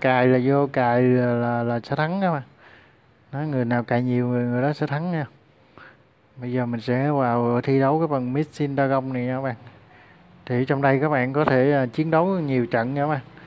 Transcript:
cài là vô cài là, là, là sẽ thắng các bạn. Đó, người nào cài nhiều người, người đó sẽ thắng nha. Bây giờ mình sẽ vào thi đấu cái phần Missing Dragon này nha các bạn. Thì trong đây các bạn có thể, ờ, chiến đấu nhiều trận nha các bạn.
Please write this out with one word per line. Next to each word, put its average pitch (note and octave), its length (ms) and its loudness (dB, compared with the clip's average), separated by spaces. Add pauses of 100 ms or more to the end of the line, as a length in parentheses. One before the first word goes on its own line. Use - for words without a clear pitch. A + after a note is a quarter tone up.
cài B2+ 260 4
là B2+ 160 6
vô C#3 300 2
cài B2 280 2
là, B2+ 320 2
là, A#2+ 300 -2
là A#2 200 -2
sẽ C#3+ 120 -6
thắng E3+ 260 -2
các F3+ 100 0
bạn. C#3+ 100 -2 (880)
Đó, C#3 80 -8
người C#3 260 -2
nào A#2+ 180 0
cài B2 200 0
nhiều B2 240 0
người, B2 180 -2
người A#2+ 160 -2
đó D3 120 0
sẽ D3+ 140 -4
thắng D#3+ 240 -4
nha. D#3 140 -4 (1080)
Bây B2 180 -10
giờ B2+ 120 0
mình A#2+ 160 -6
sẽ B2+ 300 0
vào A#2+ 500 0
thi C3+ 180 2
đấu C#3+ 200 2
cái E3 80 0
phần C3 260 -2
Missing D3 420 -4
Dragon C3+ 380 0
này B2 120 -4
nha B2+ 100 -4
các C3+ 60 -4
bạn. B2+ 140 -4 (920)
Thì B2+ 200 0
trong C#3 160 0
đây C3+ 180 4
các D3+ 100 0
bạn C3 240 0
có D3+ 120 2
thể, C3+ 260 4
ờ, C3+ 160 2
chiến D#3 240 -2
đấu F3+ 280 2
nhiều C3+ 260 0
trận A#2+ 280 -2
nha C#3+ 100 -2
các D3 40 0
bạn. C#3+ 140 -2 (260)